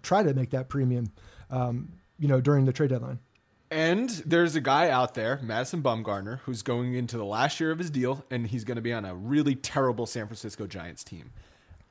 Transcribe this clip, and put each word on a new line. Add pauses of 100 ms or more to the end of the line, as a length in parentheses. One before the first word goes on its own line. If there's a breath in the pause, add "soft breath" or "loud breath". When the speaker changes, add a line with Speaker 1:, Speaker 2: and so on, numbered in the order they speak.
Speaker 1:
try
to
make
that
premium, (380 soft breath)
um, (260)
you
know,
during
the
trade
deadline. (540)
Speaker 2:
And (180)
there's
a
guy
out
there,
Madison
Bumgarner,
who's
going
into
the
last
year
of
his
deal,
and
he's
gonna
be
on
a
really
terrible
San
Francisco
Giants
team. (600 soft breath)